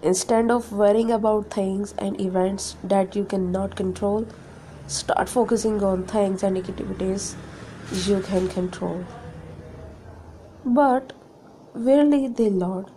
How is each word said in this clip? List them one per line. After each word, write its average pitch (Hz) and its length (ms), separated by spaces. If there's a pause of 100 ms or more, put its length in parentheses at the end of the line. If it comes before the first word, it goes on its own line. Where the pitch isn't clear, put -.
Instead 226 500
of 233 220
worrying 208 380
about 214 400
things 196 480
and 196 200
events 190 640
that 190 320
you 202 80
cannot 190 520
control, 202 520 (600)
start - 420
focusing 220 520
on 190 240
things 196 380
and 190 140
activities 190 800 (720)
you 196 160
can 185 280
control. 180 560 (1600)
But 262 480 (600)
verily 277 540
they 226 220
Lord 185 480